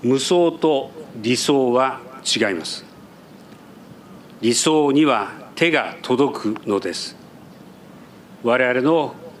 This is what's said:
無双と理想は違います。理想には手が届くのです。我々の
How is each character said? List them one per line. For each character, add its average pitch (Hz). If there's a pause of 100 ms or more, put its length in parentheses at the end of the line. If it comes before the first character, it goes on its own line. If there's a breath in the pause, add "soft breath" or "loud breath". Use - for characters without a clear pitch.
無 131
双 175
と 147 (240)
理 117
想 131
は 131 (220)
違 110
い -
ま 80
す。 - (1600)
理 120
想 151
に 151
は 110 (240)
手 165
が 110
届 123
く 107 (100)
の 101
で 87
す。 - (1300)
我 123
々 123
の 147 (240)